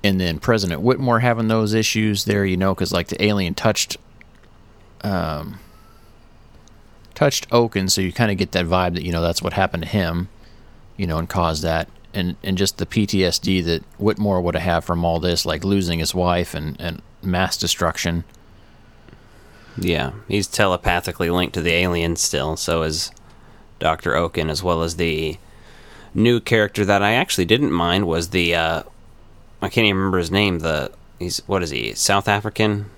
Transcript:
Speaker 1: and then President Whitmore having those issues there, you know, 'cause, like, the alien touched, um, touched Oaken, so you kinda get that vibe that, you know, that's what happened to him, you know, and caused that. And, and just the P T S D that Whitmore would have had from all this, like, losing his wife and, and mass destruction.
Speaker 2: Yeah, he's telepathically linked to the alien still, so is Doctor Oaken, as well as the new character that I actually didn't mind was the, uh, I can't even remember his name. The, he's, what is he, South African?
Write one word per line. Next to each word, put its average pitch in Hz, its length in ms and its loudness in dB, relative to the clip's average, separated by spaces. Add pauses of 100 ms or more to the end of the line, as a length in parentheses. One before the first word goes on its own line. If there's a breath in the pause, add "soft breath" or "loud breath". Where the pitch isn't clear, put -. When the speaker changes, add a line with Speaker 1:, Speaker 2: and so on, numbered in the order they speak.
Speaker 1:
and 95 160 2
then 82 160 0
President 95 440 0
Whitmore 120 400 2
having 117 260 2
those 110 260 2
issues 107 520 0
there, 101 200 2
you 92 120 2
know, 95 180 2
'cause, 90 220 -2
like, 87 100 -2
the - 120 -8 (100)
alien 95 260 0
touched, - 420 -2 (1040)
um, 82 580 -4 (1600 loud breath)
touched - 360 0
Oaken, 113 380 2
so - 120 2
you 92 100 0
kinda 104 240 0
get 92 160 -2
that 90 160 0
vibe 90 260 2
that, - 100 -6
you 87 80 -4
know, 82 120 0
that's 85 180 0
what 87 120 -4
happened 92 300 0
to 80 60 -10
him, 90 400 -2 (680 soft breath)
you 98 120 -4
know, 80 100 -2
and 82 100 -4
caused 82 360 0
that. 82 240 0 (260)
And, 90 300 -4
and 98 120 -2
just 95 220 0
the 101 80 -4
P 104 220 0
T 95 180 2
S 87 140 0
D 92 220 0
that 82 220 0 (140)
Whitmore 101 440 0
would 87 120 0
have 82 100 -2 (100)
had 82 100 0
from 85 200 -2
all 85 160 2
this, 85 240 0
like, 80 200 -4
losing 95 340 2
his 80 160 -2
wife 87 400 0
and, 76 260 -8
and 85 220 -8 (220)
mass 92 340 0
destruction. 85 680 -2 (1500 loud breath)
Speaker 2:
Yeah, 85 360 -2 (160)
he's 101 200 -2
telepathically 90 840 0
linked 87 240 0
to 87 60 -2
the 82 120 0
alien 85 420 2
still, 78 420 -2
so 82 260 -2
is 80 280 -4 (680 loud breath)
Doctor 80 360 0
Oaken, 82 340 0
as 78 120 -4
well 85 220 0
as 82 140 -4
the 80 400 -2 (760 loud breath)
new 117 260 4
character 104 460 2
that 101 160 4
I 104 120 2
actually 120 320 0
didn't 120 260 2
mind 87 340 2
was 85 240 -2
the, 87 240 2
uh, 82 300 0 (800)
I 98 80 -4
can't 113 160 2
even 98 120 4
remember 95 220 0
his 85 120 -2
name. 95 280 2
The, 78 320 -2 (280)
he's, 87 280 -6
what 95 160 0
is 80 80 -4
he, 57 220 -4
South - 340 0
African? 104 580 0 (120)